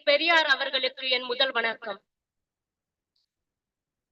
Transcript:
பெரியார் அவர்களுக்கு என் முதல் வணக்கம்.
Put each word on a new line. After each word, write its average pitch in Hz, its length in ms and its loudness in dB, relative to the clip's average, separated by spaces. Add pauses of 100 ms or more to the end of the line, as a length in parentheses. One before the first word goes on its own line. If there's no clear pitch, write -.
பெரியார் 311 520 2
அவர்களுக்கு 262 560 -2
என் 254 200 -2
முதல் 254 260 -2
வணக்கம். 226 440 -4 (2000)